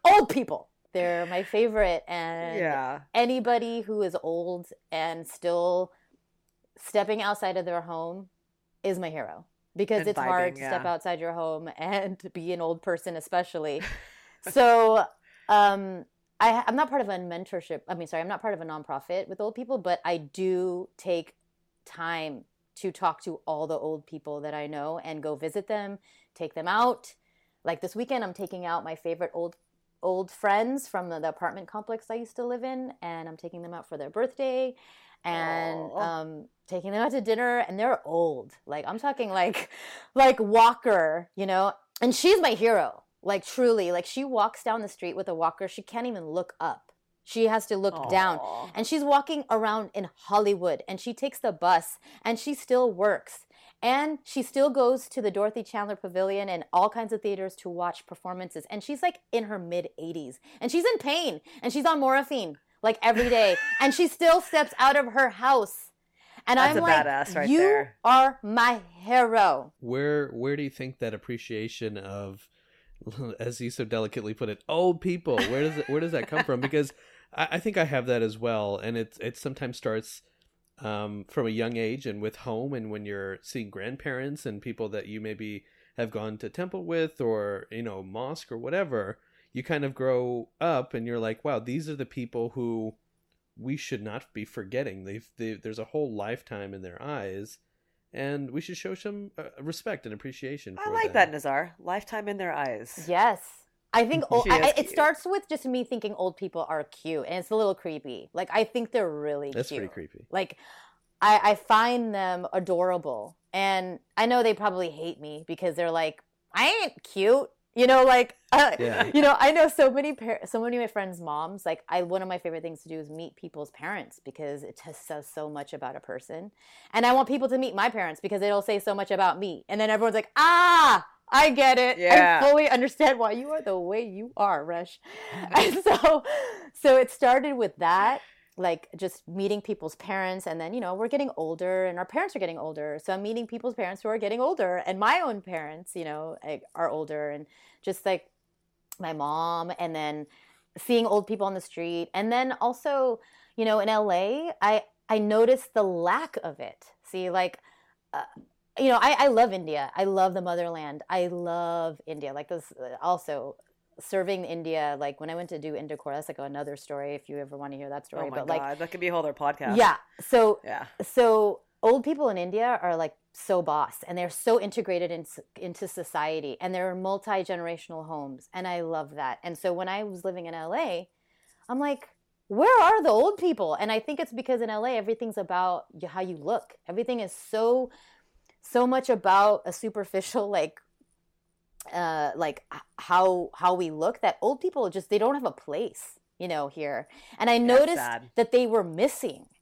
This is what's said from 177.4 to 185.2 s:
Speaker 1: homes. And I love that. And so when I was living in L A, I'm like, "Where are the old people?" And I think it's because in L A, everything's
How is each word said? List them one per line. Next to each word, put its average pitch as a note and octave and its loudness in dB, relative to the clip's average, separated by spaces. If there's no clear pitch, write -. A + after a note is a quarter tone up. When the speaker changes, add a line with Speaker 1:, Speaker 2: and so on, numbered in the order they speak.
Speaker 1:
homes. C#3+ -12
And F#3 -8
I F3 -4
love D#3 -6
that. C3+ -6
And E3+ -8
so F3+ -2
when F3+ -4
I G3 -6
was F#3 -10
living F3+ -6
in E3 -10
L E3 -8
A, G3+ -4
I'm B3 -4
like, C#4+ -4
"Where G4+ 6
are F#4+ 6
the D4 6
old E4 4
people?" G#3+ 0
And G#3+ -2
I A3 2
think D4 -6
it's D#4+ -6
because B3 -2
in A3 -4
L G#3+ -2
A, B3+ -2
everything's A3 -4